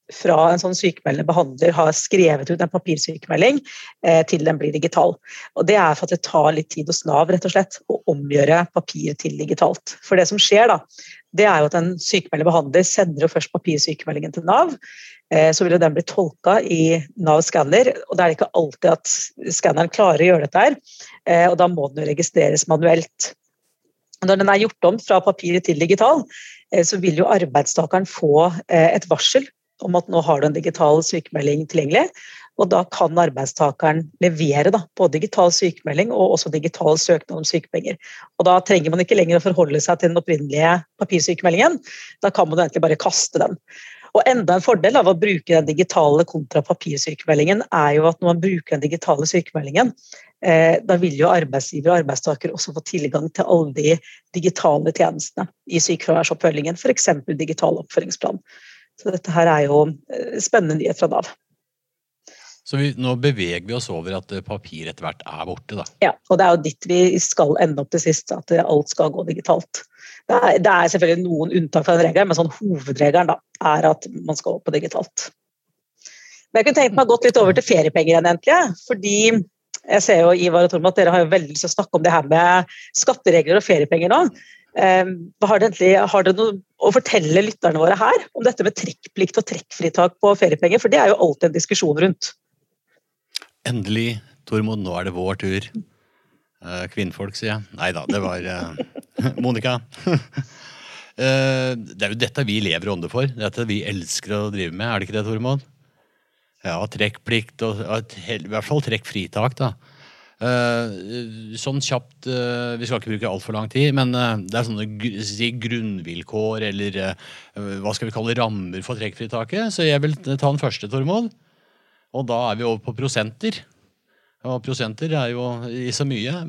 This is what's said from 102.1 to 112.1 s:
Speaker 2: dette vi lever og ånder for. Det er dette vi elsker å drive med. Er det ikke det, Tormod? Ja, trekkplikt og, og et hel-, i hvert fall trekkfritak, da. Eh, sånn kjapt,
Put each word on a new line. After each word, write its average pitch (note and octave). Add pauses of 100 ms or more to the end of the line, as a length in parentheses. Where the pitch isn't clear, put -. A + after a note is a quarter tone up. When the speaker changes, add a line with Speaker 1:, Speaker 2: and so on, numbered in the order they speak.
Speaker 2:
dette B2
vi G#2 (100)
lever F2
og G2+
ånder E2+
for. B2+
Det A#2+
er G#2
dette A#2
vi G2+ (100)
elsker F#2
å G#2
drive F#2+
med. G#2
Er A2
det F#2+
ikke G2+
det, G#2+
Tormod? B2 (1040)
Ja, E2+ (100)
trekkplikt A2+
og, G#2+
og A2
et A2+ (100)
hel-, F#2+
i -
hvert G#2+
fall D3+
trekkfritak, G#2+
da. C3 (720)
Eh, A#2+ (640)
sånn C#3
kjapt, -